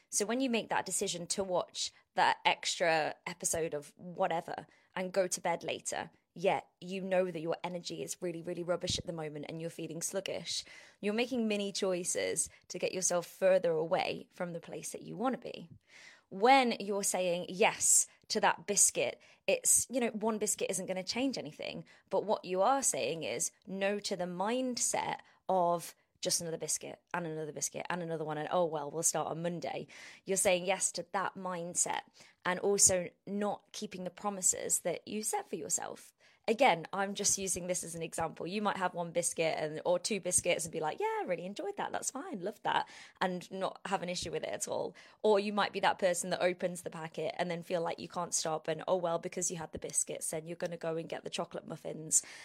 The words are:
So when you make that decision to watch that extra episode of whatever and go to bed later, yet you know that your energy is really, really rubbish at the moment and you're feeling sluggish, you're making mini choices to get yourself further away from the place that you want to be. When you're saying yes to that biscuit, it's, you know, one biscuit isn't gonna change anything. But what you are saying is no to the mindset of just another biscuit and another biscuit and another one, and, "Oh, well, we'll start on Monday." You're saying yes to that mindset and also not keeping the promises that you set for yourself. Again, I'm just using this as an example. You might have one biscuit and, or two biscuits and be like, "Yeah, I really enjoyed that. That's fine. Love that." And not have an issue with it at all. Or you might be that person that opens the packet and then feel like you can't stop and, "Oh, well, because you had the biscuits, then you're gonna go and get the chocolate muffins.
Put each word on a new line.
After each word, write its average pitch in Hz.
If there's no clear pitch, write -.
So -
when 233
you 269
make 226
that -
decision 175
to -
watch -
that -
extra 160
episode 165
of 147
whatever 175
and 185
go 185
to 180
bed 170
later, -
yet 170
you 185
know 185
that 165
your 165
energy 170
is -
really, 170
really 175
rubbish 170
at -
the 180
moment 151
and 160
you're 165
feeling 165
sluggish, -
you're 208
making 240
mini 202
choices 185
to 180
get 180
yourself 175
further 185
away 165
from 175
the 170
place 165
that -
you 160
want 226
to -
be. -
When 240
you're 202
saying 180
yes -
to 208
that 185
biscuit, -
it's, -
you 254
know, 240
one 214
biscuit 208
isn't 180
gonna 185
change 247
anything. 151
But 180
what 202
you 185
are 262
saying 147
is 117
no 196
to 202
the 175
mindset 226
of 170
just 175
another 165
biscuit 151
and 170
another 156
biscuit -
and 175
another 165
one, 151
and, 151
"Oh, 180
well, 151
we'll 160
start 156
on 160
Monday." 165
You're 190
saying 180
yes 185
to 175
that 190
mindset 180
and 180
also 196
not 202
keeping 185
the 180
promises -
that -
you 214
set 403
for -
yourself. -
Again, 214
I'm 196
just 196
using 185
this 180
as 165
an 165
example. 160
You 196
might 202
have 180
one 175
biscuit 165
and, 156
or 180
two 190
biscuits 175
and 165
be 151
like, 151
"Yeah, 415
I 381
really 180
enjoyed 330
that. -
That's -
fine. 285
Love 202
that." 147
And 180
not 190
have 190
an 175
issue 180
with 156
it -
at -
all. -
Or 214
you 208
might 202
be 185
that 185
person 180
that 175
opens 180
the 165
packet 160
and 180
then 170
feel 175
like 170
you 170
can't 175
stop -
and, 160
"Oh, 185
well, 170
because 180
you -
had 160
the -
biscuits, -
then 160
you're 170
gonna 170
go 165
and 165
get -
the -
chocolate -
muffins. 160